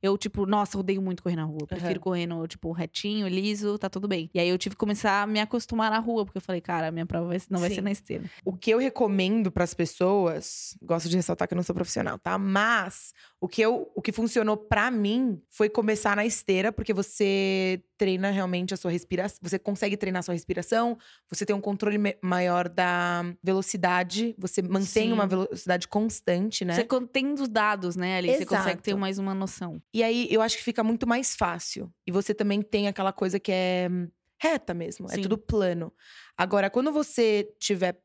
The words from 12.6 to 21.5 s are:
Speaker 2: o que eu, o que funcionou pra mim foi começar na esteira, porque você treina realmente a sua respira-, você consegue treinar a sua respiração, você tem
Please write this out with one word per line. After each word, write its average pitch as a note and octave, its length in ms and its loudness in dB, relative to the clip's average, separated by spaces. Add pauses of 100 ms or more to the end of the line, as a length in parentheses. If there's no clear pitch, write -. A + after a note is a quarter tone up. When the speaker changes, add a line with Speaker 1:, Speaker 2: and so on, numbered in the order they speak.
Speaker 2:
o F3+ 80 -2
que A3 140 0
eu, A3+ 320 2
o - 80 -4
que G#3 100 -2
funcionou A3 460 2
pra G#3+ 320 2
mim A3 580 0
foi G#3+ 220 2
começar G#3+ 460 2
na G#3 100 0
esteira, G3 440 2
porque G#3+ 220 -4
você F#3+ 880 2 (140)
treina F#3+ 340 2
realmente F#3 440 0
a - 20 -4
sua F3+ 140 -2
respira-, F3 500 -2
você F#3 180 -4
consegue G3+ 380 -2
treinar F#3 240 -2
a - 20 -6
sua F3 120 -2
respiração, A3+ 640 0 (320)
você F#3 160 -4
tem G#3 100 2